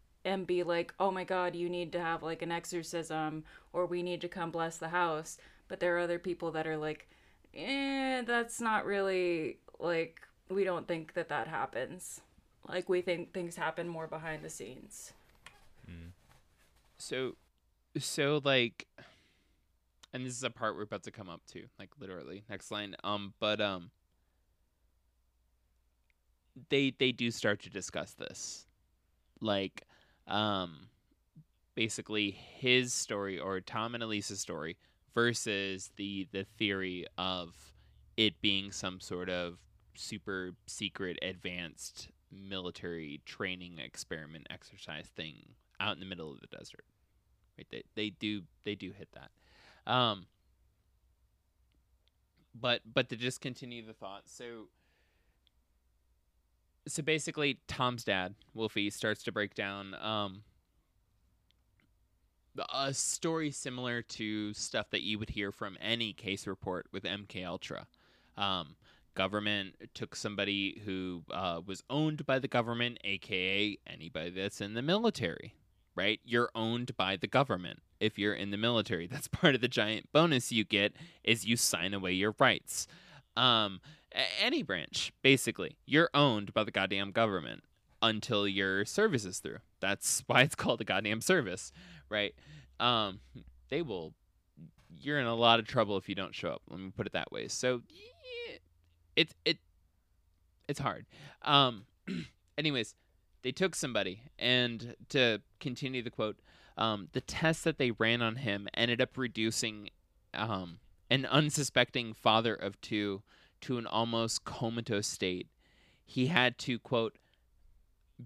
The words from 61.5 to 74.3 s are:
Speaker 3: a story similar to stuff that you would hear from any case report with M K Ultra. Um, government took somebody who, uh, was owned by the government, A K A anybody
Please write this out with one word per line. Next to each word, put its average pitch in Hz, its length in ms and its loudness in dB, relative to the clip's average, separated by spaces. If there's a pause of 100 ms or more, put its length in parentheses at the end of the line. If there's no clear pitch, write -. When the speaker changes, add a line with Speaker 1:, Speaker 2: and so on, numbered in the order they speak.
Speaker 3:
a 135 200 0
story 160 580 0
similar 123 520 -4
to 107 520 -4
stuff - 360 -4
that 104 120 0
you 104 160 -2
would 107 120 -4
hear 101 200 -2
from 101 300 -8
any 110 320 0
case - 340 -6
report 95 460 -4
with 98 120 -6
M 101 220 -4
K 92 180 -8
Ultra. 87 420 -8 (500)
Um, 92 400 -2 (380)
government 101 600 0 (200)
took - 200 -10
somebody 101 720 -2
who, 92 460 -4
uh, 85 340 -2
was 95 240 -8
owned 151 380 0
by 135 120 2
the 131 100 -4
government, 120 560 0
A 98 140 -2
K 98 680 0
A - 60 -14
anybody 80 380 -6